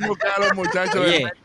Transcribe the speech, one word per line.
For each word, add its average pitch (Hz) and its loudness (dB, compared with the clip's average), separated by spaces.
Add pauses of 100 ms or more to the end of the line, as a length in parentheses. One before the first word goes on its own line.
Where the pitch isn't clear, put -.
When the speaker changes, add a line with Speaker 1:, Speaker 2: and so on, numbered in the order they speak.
Speaker 1:
buscar 208 -2
a 196 0
los 190 2
muchachos 185 -2
Speaker 2:
Oye. 175 2
Speaker 1:
del, 123 -2 (140)